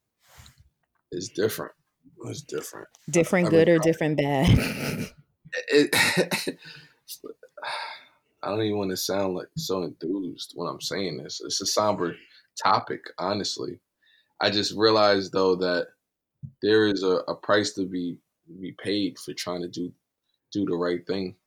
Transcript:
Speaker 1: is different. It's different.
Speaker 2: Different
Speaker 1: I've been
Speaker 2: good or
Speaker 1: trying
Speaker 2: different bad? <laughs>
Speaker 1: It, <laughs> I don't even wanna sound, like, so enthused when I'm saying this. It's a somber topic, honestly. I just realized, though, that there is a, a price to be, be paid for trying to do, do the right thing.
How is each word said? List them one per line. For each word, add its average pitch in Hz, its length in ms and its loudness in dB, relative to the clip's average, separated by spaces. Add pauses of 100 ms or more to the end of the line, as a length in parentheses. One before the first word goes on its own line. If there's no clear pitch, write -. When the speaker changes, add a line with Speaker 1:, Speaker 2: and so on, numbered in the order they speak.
(1120)
Speaker 1:
is 90 220 -8
different. 90 380 -2 (540)
It's 131 160 -10
different. - 460 -10 (200)
Speaker 2:
Different 175 380 2
Speaker 1:
I've - 60 0
been 165 80 8
Speaker 2:
good 165 100 6
or 165 80 8
Speaker 1:
trying 165 140 4
Speaker 2:
different 156 260 0
bad? - 960 2
<laughs> - 60 -20 (460)
Speaker 1:
It, 147 260 6
<laughs> - 640 0 (1800)
I - 80 -8
don't 107 140 -2
even 104 160 -2
wanna 95 180 -2
sound, 95 380 -2
like, 90 220 -8
so 92 260 -4
enthused 85 720 -6
when 85 140 -6
I'm 69 120 -10
saying 85 380 -4
this. - 260 -12
It's - 160 -6
a 98 60 -6
somber 98 480 0 (480)
topic, 104 380 0 (180)
honestly. 90 600 -4 (600)
I 104 100 4
just 101 260 -2
realized, 104 560 4
though, 95 240 4
that 90 320 0 (760)
there 107 240 6
is 98 160 0
a, 92 140 4 (100)
a 85 80 -4
price 104 380 2
to 98 120 -4
be, 90 340 -6 (420)
be 92 200 -12
paid 101 380 -2
for - 160 -12
trying 87 280 -6
to 87 60 -6
do, 87 240 -8 (600)
do 101 140 0
the 90 100 0
right 87 280 -2
thing. 95 300 -4 (120)